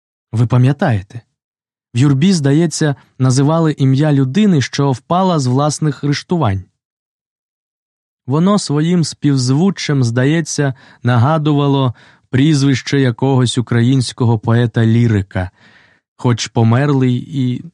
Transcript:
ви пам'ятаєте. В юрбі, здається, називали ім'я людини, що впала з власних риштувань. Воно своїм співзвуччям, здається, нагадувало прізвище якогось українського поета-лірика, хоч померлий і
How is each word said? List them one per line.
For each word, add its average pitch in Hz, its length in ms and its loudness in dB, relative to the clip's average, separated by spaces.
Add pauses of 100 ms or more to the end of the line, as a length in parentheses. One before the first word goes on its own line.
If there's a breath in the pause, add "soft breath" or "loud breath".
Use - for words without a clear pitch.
(320)
ви 113 140 0
пам'ятаєте. 123 760 0 (720)
В 117 40 -2
юрбі, 143 340 2
здається, 151 640 0 (220 soft breath)
називали 143 540 2
ім'я 143 400 0
людини, 143 480 2
що 143 320 -2
впала 175 460 -2
з 131 80 -2
власних 143 580 -2
риштувань. 135 600 -4 (1600)
Воно 175 320 2
своїм 160 460 0
співзвуччям, 139 1000 0
здається, 139 680 -2 (280 loud breath)
нагадувало 139 920 0 (340 soft breath)
прізвище 139 720 0
якогось 127 580 0
українського 120 800 0
поета-лірика, 113 1120 0 (680 soft breath)
хоч 120 300 -2
померлий 127 960 0
і 127 320 -4